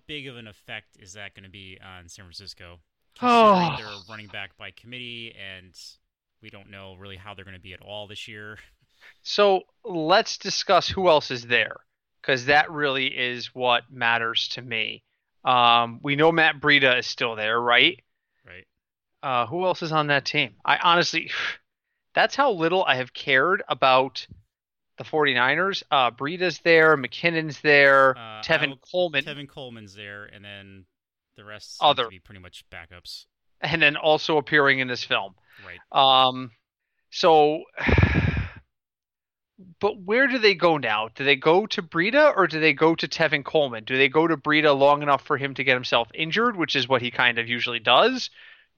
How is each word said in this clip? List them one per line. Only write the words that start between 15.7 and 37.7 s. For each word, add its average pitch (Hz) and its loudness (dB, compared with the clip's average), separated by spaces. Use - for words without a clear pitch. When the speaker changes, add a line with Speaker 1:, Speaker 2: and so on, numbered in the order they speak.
Speaker 2:
we 143 -2
know 160 4
Matt 160 2
Breida 139 4
is 120 -4
still 117 -4
there, 110 -2
right? 120 0
Speaker 1:
Right. 90 -20
Speaker 2:
Uh, 123 -2
who 170 -6
else 180 -2
is 160 -6
on 151 0
that 143 0
team? 143 -4
I - 2
honestly, 170 0
<sighs> - -20
that's - 2
how 277 2
little 175 0
I 147 2
have 127 -6
cared 151 0
about 131 0
the 117 -14
forty-niners. 147 0
Uh, 131 2
Breida's 165 -6
there, 160 4
McKinnon's 156 -4
there, 139 4
Speaker 1:
Uh, 110 -14
Speaker 2:
Tevin 156 -2
Speaker 1:
I 147 0
will, 127 -16
Speaker 2:
Coleman. 160 -4
Speaker 1:
Tevin 143 -14
Coleman's 117 -18
there, 101 -16
and 107 -20
then 98 -20
the 107 -20
rest 104 -20
seem 151 2
Speaker 2:
Other. 131 0
Speaker 1:
to 113 -10
be 95 -20
pretty 101 -20
much 90 -20
backups. 87 -18
Speaker 2:
And 160 -4
then 147 2
also 156 0
appearing 139 2
in 131 -4
this 123 -8
film. 101 -6
Speaker 1:
Right. 90 -20
Speaker 2:
Um, 131 2
so 156 2